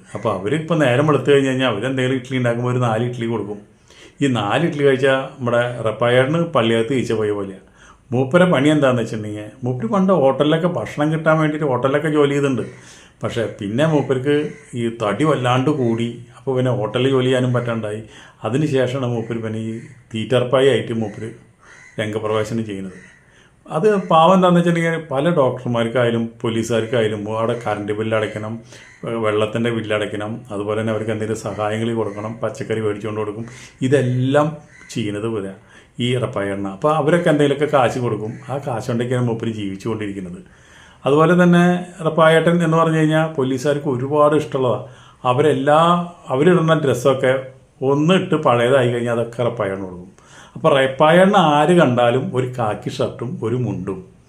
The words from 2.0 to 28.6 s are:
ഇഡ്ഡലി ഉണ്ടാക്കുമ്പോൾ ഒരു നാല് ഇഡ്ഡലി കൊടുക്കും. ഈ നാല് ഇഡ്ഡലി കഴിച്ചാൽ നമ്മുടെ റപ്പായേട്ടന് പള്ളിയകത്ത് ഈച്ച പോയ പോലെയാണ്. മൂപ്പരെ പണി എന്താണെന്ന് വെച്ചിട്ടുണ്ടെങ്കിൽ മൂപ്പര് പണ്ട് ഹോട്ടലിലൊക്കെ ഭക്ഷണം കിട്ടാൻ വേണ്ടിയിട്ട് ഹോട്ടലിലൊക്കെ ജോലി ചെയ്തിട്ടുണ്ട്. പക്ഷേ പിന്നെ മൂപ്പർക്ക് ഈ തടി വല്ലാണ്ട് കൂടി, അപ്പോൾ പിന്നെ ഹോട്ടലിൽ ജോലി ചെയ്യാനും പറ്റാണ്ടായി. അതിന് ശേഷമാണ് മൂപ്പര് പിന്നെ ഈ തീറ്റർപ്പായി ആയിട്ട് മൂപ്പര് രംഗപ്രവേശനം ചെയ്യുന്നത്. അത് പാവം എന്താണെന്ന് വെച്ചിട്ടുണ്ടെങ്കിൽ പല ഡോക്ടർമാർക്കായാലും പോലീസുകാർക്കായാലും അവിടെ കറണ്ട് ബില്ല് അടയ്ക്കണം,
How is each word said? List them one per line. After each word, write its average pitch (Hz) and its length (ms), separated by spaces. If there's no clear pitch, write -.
ഇഡ്ഡലി 131 220
ഉണ്ടാക്കുമ്പോൾ 123 340
ഒരു 123 60
നാല് 117 260
ഇഡ്ഡലി 120 220
കൊടുക്കും. 104 320
ഈ 143 60
നാല് 120 400
ഇഡ്ഡലി 147 180
കഴിച്ചാൽ 135 380
നമ്മുടെ 123 600
റപ്പായേട്ടന് 123 560
പള്ളിയകത്ത് 117 560
ഈച്ച 117 180
പോയ 107 180
പോലെയാണ്. 98 320
മൂപ്പരെ 135 340
പണി 147 240
എന്താണെന്ന് 135 340
വെച്ചിട്ടുണ്ടെങ്കിൽ 107 440
മൂപ്പര് 123 220
പണ്ട് 196 260
ഹോട്ടലിലൊക്കെ 151 560
ഭക്ഷണം 147 440
കിട്ടാൻ 156 260
വേണ്ടിയിട്ട് 151 280
ഹോട്ടലിലൊക്കെ 139 420
ജോലി 147 260
ചെയ്തിട്ടുണ്ട്. 135 280
പക്ഷേ 113 240
പിന്നെ 110 400
മൂപ്പർക്ക് 143 480
ഈ 120 80
തടി 107 280
വല്ലാണ്ട് 131 460
കൂടി, 117 380
അപ്പോൾ 131 200
പിന്നെ 127 140
ഹോട്ടലിൽ 120 400
ജോലി 127 160
ചെയ്യാനും 127 260
പറ്റാണ്ടായി. 113 500
അതിന് 131 220
ശേഷമാണ് 131 400
മൂപ്പര് 117 320
പിന്നെ 110 200
ഈ 113 140
തീറ്റർപ്പായി 123 600
ആയിട്ട് 113 240
മൂപ്പര് 110 380
രംഗപ്രവേശനം 110 640
ചെയ്യുന്നത്. 95 320
അത് 160 220
പാവം 170 320
എന്താണെന്ന് 180 260
വെച്ചിട്ടുണ്ടെങ്കിൽ 165 500
പല 143 200
ഡോക്ടർമാർക്കായാലും 120 1000
പോലീസുകാർക്കായാലും 110 1000
അവിടെ 113 280
കറണ്ട് 104 260
ബില്ല് 110 240
അടയ്ക്കണം, 107 380